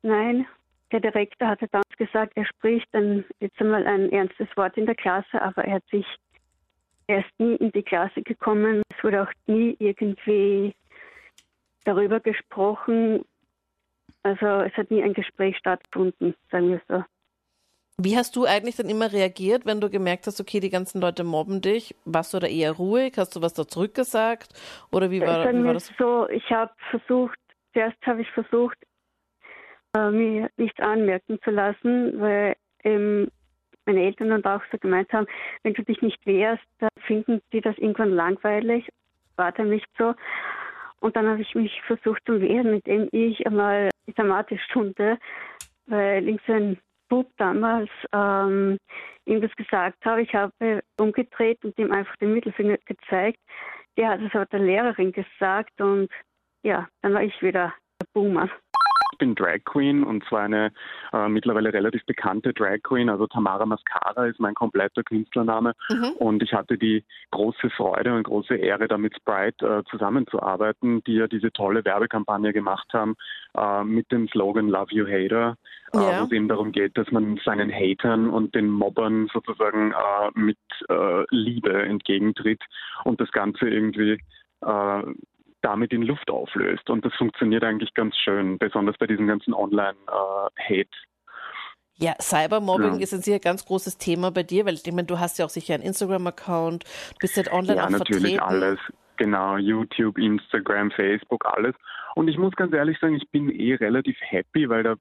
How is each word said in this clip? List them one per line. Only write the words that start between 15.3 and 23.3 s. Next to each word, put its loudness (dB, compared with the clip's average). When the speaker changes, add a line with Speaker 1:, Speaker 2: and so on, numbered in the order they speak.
Speaker 1:
stattgefunden, -2
sagen 2
wir -2
so. -2
Speaker 2:
Wie 2
hast 0
du 2
eigentlich 2
dann -4
immer 0
reagiert, 0
wenn 0
du 0
gemerkt -2
hast, -8
okay, -4
die -2
ganzen -4
Leute 0
mobben -2
dich? -2
Warst -4
du -2
da -2
eher 0
ruhig? 0
Hast -2